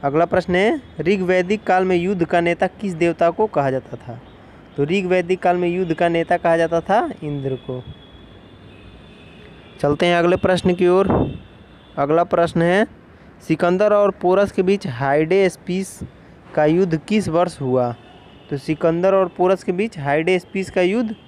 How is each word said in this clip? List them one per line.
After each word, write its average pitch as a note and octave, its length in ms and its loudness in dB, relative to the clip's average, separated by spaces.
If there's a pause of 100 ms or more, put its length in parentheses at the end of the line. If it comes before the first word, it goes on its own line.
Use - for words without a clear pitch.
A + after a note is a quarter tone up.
अगला D3 220 0
प्रश्न F3+ 300 -2
है, A3+ 260 0 (200)
ऋग F#3 200 0
वैदिक F#3 420 0
काल F#3+ 220 2
में F#3 100 2
युद्ध F3 300 0
का F3 160 0
नेता E3+ 280 0
किस F#3+ 260 -8
देवता E3+ 360 0
को G#3+ 160 -2
कहा C#3 240 -2
जाता C3 260 -8
था? A#2+ 220 -16 (580)
तो C#3+ 80 0
ऋग F#3 200 -2
वैदिक F3+ 360 0
काल F3+ 160 2
में F3 120 0
युद्ध F3 240 -2
का E3+ 160 0
नेता E3+ 280 0
कहा E3+ 200 0
जाता E3 240 0
था A#3+ 280 0 (140)
इंद्र C#3 380 -6
को। B2+ 200 -10 (2000)
चलते D3 260 0
हैं F3 120 2
अगले F3 200 2
प्रश्न F#3 380 0
की F3 120 2
ओर। F#3 200 4 (920)
अगला D3+ 280 2
प्रश्न E3+ 360 0
है, F#3 260 2 (540)
सिकंदर F#3 520 0
और G3+ 200 4
पोरस F#3+ 380 2
के F#3+ 120 -2
बीच G3 260 0
हाइडेस्पिस D#3+ 1080 0 (560)
का D3+ 100 2
युद्ध E3 340 2
किस G#3 300 -2
वर्ष E3 320 -2
हुआ? B2+ 300 0 (580)
तो D3 80 -6
सिकंदर E3+ 580 0
और F#3+ 120 2 (100)
पोरस F#3 260 2
के G3+ 80 -6
बीच G3+ 280 -4
हाइडेस्पिस E3+ 680 -2
का F#3 120 -2
युद्ध G#3+ 340 0 (120)